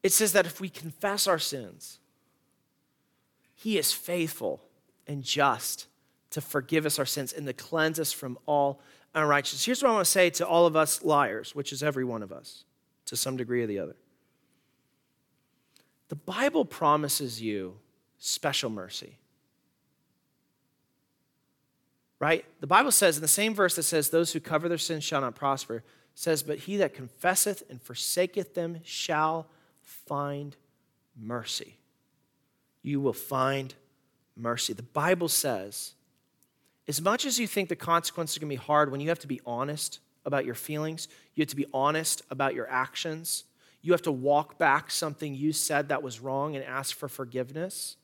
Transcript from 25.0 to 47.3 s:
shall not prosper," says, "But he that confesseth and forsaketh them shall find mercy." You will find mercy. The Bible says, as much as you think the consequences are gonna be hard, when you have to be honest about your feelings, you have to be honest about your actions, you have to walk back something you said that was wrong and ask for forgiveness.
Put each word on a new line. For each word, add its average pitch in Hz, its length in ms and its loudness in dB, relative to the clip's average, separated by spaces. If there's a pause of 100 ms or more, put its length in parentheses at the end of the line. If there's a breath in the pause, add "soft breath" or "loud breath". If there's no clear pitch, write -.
shall 147 180 0
not 123 140 -4
prosper," 131 480 -2 (320 soft breath)
says, 156 260 0
"But 143 180 -6
he 196 180 -6
that 175 180 0
confesseth 180 760 0
and 123 100 -14
forsaketh - 760 -2
them 170 280 -4
shall 160 640 -2 (360 soft breath)
find 143 760 -6 (580)
mercy." 113 640 -8 (1040)
You 139 160 -2
will 135 140 2
find 135 600 -2 (600)
mercy. 117 380 -4
The 107 80 -10
Bible 165 480 0
says, 104 640 -2 (920)
as 147 120 -4
much 202 260 2
as 240 140 0
you 240 60 0
think 196 240 -2
the 175 60 -2
consequences 170 600 -2
are 156 40 -10
gonna 151 100 -6
be 139 60 -4
hard, 147 360 4
when 139 100 -4
you 151 80 -2
have 165 100 0
to - 80 -16
be 135 180 -6
honest 135 540 -4 (260)
about 139 200 0
your 120 100 -4
feelings, 156 520 -6 (280 soft breath)
you 156 80 0
have 143 60 -2
to - 60 -10
be 139 180 -2
honest 151 580 2
about 131 240 0
your 120 120 -4
actions, 160 760 -4 (380 soft breath)
you 165 100 0
have 170 120 4
to 165 80 0
walk 143 460 2
back 151 320 4
something 147 460 -4
you 151 180 0
said 147 360 0
that 165 120 0
was 123 180 -10
wrong 139 360 -2
and 135 100 -8
ask 131 320 -6
for 147 100 -10
forgiveness. 131 960 -8